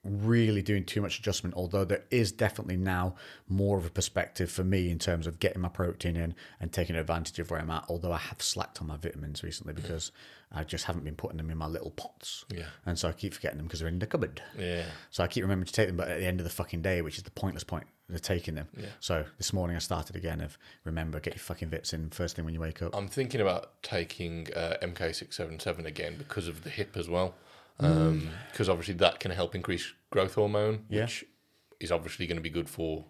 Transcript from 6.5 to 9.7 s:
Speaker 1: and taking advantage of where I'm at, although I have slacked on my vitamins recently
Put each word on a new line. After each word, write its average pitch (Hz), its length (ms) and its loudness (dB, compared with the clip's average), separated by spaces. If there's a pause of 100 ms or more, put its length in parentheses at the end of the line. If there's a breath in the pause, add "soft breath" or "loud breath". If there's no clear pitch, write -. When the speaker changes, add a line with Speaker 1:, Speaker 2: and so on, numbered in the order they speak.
Speaker 1:
and 82 120 -2
taking 85 240 0
advantage 80 440 0
of 80 100 -2
where 80 100 0
I'm 80 120 -2
at, 80 180 -2
although 85 220 0
I 80 80 2
have - 200 -8
slacked - 420 -2
on 80 60 -4
my 76 100 -4
vitamins 76 460 -6
recently 78 300 -6